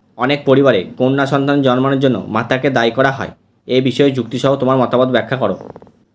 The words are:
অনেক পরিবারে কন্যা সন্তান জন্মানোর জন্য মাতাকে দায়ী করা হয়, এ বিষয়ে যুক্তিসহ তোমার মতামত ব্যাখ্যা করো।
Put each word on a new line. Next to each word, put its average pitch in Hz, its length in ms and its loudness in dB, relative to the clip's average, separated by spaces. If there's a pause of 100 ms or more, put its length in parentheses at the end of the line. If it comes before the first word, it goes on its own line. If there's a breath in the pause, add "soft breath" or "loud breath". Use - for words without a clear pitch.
(180)
অনেক 139 280 0
পরিবারে 135 340 4 (180)
কন্যা 135 280 0
সন্তান 139 360 0
জন্মানোর 135 420 0
জন্য 127 140 2 (180)
মাতাকে 131 340 -2
দায়ী 117 220 0
করা 131 200 0
হয়, 101 200 -8 (360)
এ 123 140 0
বিষয়ে 135 360 2
যুক্তিসহ 123 340 -2 (100)
তোমার 131 200 2
মতামত 127 340 2
ব্যাখ্যা 127 220 -2
করো। 101 180 -2 (600)